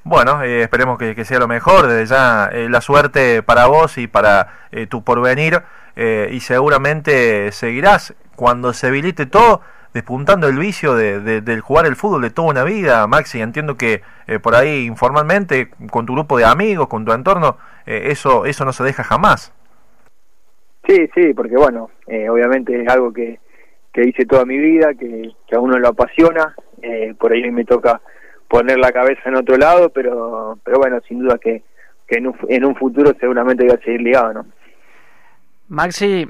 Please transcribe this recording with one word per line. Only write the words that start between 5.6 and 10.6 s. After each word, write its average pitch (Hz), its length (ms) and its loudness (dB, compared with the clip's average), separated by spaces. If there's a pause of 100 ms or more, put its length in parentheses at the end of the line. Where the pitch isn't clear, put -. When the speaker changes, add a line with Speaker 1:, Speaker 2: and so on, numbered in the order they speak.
Speaker 1:
eh, 110 360 -2
y 123 80 -10
seguramente 135 1120 0
seguirás, 143 640 0 (220)
cuando 123 360 0
se - 140 -6
habilite 143 400 -4
todo, 220 340 4 (340)
despuntando 143 540 0
el 131 100 0
vicio 160 380 -2